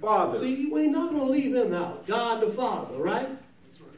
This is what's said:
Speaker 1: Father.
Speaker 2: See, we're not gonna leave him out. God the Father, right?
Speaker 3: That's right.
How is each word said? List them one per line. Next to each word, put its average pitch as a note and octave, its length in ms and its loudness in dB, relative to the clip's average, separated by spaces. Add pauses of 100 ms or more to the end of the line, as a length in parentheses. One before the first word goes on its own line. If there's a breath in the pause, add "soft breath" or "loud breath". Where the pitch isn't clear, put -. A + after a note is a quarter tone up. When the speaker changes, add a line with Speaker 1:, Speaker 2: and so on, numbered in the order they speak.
Speaker 1:
Father. G3 380 2
Speaker 2:
See, C4+ 320 -2
we're D4+ 200 2
not E4 220 0
gonna C4+ 180 0
leave C4+ 240 2
him G#3+ 200 2
out. - 320 -6
God A3+ 340 0
the G#3+ 100 2
Father, A3 460 -4
right? G#3+ 320 0
Speaker 3:
That's - 520 -16
right. - 180 -20